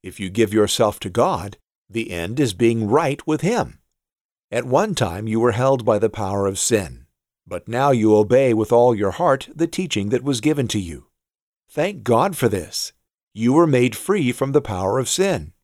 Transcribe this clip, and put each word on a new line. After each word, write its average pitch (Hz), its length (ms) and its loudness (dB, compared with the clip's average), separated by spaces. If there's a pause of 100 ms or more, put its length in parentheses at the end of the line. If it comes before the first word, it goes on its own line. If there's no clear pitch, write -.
If 92 160 -14
you 95 120 -6
give 101 240 0
yourself 104 480 2
to 104 80 -8
God, 107 480 -2 (320)
the 113 220 -6
end 90 280 -6
is 123 140 0
being 113 340 2
right 143 400 0
with 156 140 -2
Him. 196 380 -2 (720)
At 120 140 -4
one 160 320 0
time 104 320 -4
you 110 140 0
were 120 100 4
held 127 320 0
by 107 160 2
the 107 100 0
power 98 380 -2
of 98 100 -4
sin, 80 480 -2 (400)
but - 220 -12
now 131 240 0
you 107 240 4
obey 120 380 4
with 110 180 0
all 120 240 4
your 98 160 -2
heart 143 420 0
the 165 140 -2
teaching 151 420 -4
that 120 140 -2
was 135 160 -2
given 143 300 0
to 107 100 -2
you. 82 280 -10 (600)
Thank 160 340 -4
God 131 320 2
for 127 120 0
this. - 460 -4 (400)
You 117 200 2
were 165 140 6
made 127 280 2
free 175 360 0
from 135 220 -4
the 143 80 4
power 98 360 -2
of 131 120 -2
sin. 151 420 -2 (120)